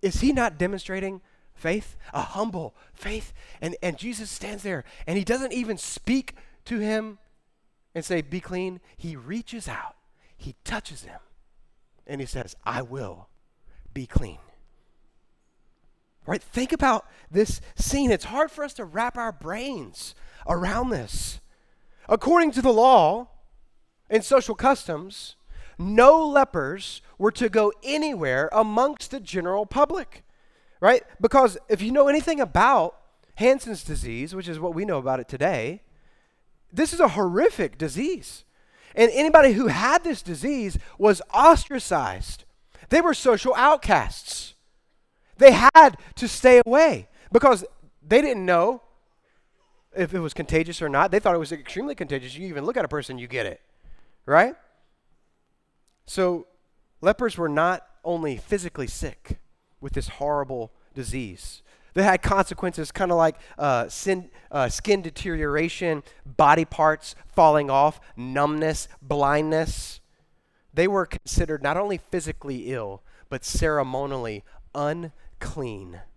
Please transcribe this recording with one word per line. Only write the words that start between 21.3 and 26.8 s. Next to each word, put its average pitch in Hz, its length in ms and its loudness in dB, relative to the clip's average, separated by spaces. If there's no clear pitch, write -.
According 311 440 2
to 247 100 -2
the 247 120 4
law 226 560 4
and 220 140 2
social 254 320 0
customs, 185 800 -4
no 240 480 8
lepers 196 760 -2